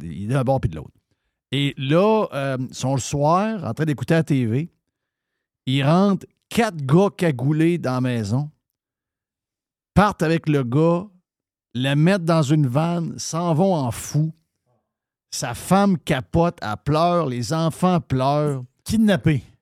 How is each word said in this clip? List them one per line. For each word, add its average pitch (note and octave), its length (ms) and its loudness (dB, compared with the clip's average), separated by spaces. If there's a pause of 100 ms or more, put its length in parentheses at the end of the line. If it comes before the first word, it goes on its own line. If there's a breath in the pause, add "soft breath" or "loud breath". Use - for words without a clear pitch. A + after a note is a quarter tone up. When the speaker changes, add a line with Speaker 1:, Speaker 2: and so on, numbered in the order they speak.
Speaker 1:
il E2 220 -10
est A#2 100 -2
d'un C#3 80 0
bord C3 180 0
puis - 100 0
de D#2 60 -10
l'autre. - 140 -14 (640)
Et C#3 220 -2
là, F#3 560 2
euh, C3+ 280 -4
ils B2+ 140 -8
sont C3 200 -4
le B2+ 60 -2
soir, F3 640 0
en A2+ 100 -4
train D#3 100 -4
d'écouter D3+ 300 -2
la E3 80 4
T C3+ 240 0
V. C3+ 240 -2 (960)
Ils C3+ 180 0
rentrent, F#3 420 2 (220)
quatre G3 360 -2
gars E3+ 300 4
cagoulés D#3 640 0
dans B2+ 180 -4
la B2+ 60 -2
maison, B2 500 -2 (1400)
partent F#3+ 300 2
avec D#3+ 260 0
le C#3+ 160 2
gars, E3 420 2 (680)
la C3+ 200 -2
mettent E3+ 300 2
dans E3 180 2
une D3 240 2
vanne, D#3+ 520 -2
s'en E3 340 -4
vont F#3 220 2
en C3 160 -2
fou. D#3 420 -4 (1000)
Sa B2 200 -6
femme G3 440 2
capote, E3 640 -2
elle G#2 220 -6
pleure, E3 420 2
les B2 260 -6
enfants E3 480 0
pleurent. C3+ 640 -2 (200)
Speaker 2:
Kidnappé. F3+ 580 2 (200)